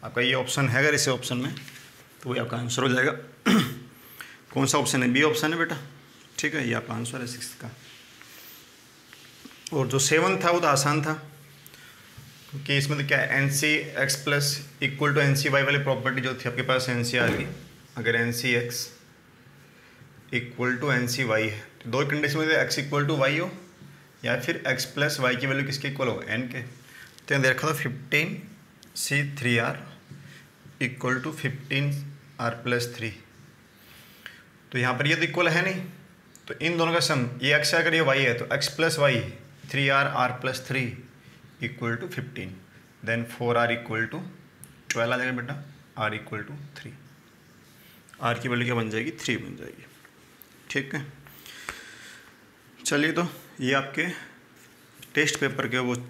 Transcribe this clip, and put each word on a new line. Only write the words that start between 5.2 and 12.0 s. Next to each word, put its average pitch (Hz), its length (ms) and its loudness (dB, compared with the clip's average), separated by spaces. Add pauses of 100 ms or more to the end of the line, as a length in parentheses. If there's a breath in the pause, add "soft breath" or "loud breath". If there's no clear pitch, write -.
ऑप्शन 156 300 2
है 170 60 -2
बेटा, 165 200 -2 (600)
ठीक 151 160 -2
है, 139 140 -2
ये 117 60 0
आपका 117 200 -4
आंसर 120 260 -6
है 123 60 -8
सिक्स - 280 -10
का। 117 160 -14 (2000 loud breath)
और 135 160 2
जो 135 120 2
सेवन 175 400 4
था 175 100 4
वो 175 100 4
तो 175 80 2
आसान 147 340 4
था, 156 100 0 (1400 loud breath)